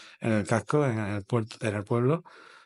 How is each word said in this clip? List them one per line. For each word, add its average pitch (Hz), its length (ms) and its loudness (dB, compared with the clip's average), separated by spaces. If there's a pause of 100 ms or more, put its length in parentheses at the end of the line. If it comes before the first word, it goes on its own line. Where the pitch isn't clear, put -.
(200)
en 113 120 0
el 104 140 2
casco, 131 380 2
en 117 140 0
el 104 240 -4
puerto, 113 340 -2 (100)
en 101 100 0
el 104 80 -4
pueblo. 123 400 2 (420)